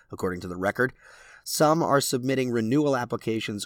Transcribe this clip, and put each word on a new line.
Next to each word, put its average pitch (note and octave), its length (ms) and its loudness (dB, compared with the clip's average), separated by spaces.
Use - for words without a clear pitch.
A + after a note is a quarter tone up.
according F2+ 300 -4
to F#2 60 -10
the F2+ 100 -8
record. G#2 340 0
Some D#3+ 400 2
are C3 200 2
submitting B2+ 480 -2
renewal C3 460 2
applications A2+ 680 -4